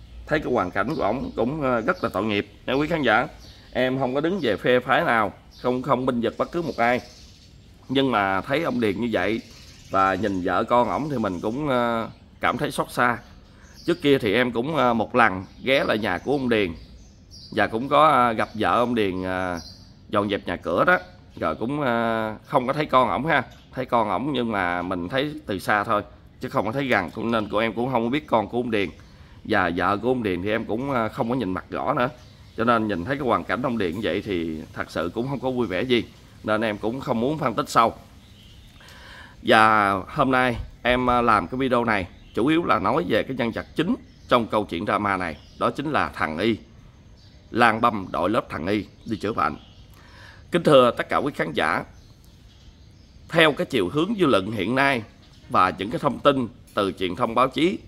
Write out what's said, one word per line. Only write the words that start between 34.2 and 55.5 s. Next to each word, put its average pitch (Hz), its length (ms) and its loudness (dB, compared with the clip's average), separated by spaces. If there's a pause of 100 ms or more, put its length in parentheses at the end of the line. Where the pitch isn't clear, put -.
thì 82 360 -4 (120)
thật - 180 -10
sự 85 220 -4
cũng 117 140 -4
không 139 120 -6
có 131 120 -2
vui 123 160 -2
vẻ 90 140 -2
gì. 120 220 2 (400)
Nên 107 180 0
em 107 160 -2
cũng 113 220 -4
không 127 200 -2
muốn 139 180 0
phân 135 160 -2
tích 143 160 -4
sâu. 117 240 4 (1500)
Và 110 500 6 (160)
hôm 131 240 0
nay 127 240 2 (260)
em, 123 280 2
à, 123 120 2
làm 107 260 4
cái 131 100 -8
video 123 260 2
này 107 240 0 (280)
chủ 107 120 2
yếu 160 180 2
là 107 140 4
nói 120 280 0
về 107 160 2
cái 135 140 -8
nhân 117 140 -2
vật 95 140 -6 (100)
chính 180 200 0 (320)
trong 120 200 2
câu 107 180 0
chuyện 85 200 -6
drama 101 320 0
này. 87 200 -6 (220)
Đó 110 100 0
chính 139 220 -6
là 95 220 0
thằng 78 240 -4
Y, 104 200 0 (920)
Lan 113 300 4
Băm 110 300 0
đội 82 180 0
lớp 113 200 -2
thằng 78 180 -8
Y 104 180 0 (200)
đi 110 120 -6
chữa 90 160 -4
bệnh. 78 220 0 (960)
Kính 170 120 0
thưa 131 280 8
tất - 180 -4
cả 85 80 0
quý 117 180 0
khán 170 180 -4
giả, 87 300 0 (1500)
theo 160 220 6
cái 156 140 -4
chiều 95 240 0
hướng 160 300 0
dư 175 60 4
luận 104 260 2
hiện 110 240 -2
nay 131 280 0 (460)
và 92 280 4